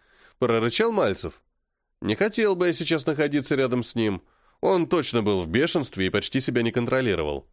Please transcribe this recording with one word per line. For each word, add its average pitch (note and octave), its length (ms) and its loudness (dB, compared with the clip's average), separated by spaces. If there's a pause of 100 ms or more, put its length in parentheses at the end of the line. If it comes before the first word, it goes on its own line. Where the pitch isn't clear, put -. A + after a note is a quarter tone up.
(400)
прорычал A#2 520 2
Мальцев. G#2+ 500 -2 (600)
Не G#2 140 -2
хотел G#3 420 0
бы F3 100 0
я E3+ 60 2
сейчас D#3 320 -2
находиться D3 500 0
рядом B2 280 0
с - 120 -6
ним. G#2 260 0 (380)
Он F3 280 2
точно C3 360 0
был G2 200 0
в E2 40 -6
бешенстве A#2 600 0
и - 20 -4
почти G#2+ 320 -2
себя B2 200 0
не A2+ 120 0
контролировал. A2 800 -2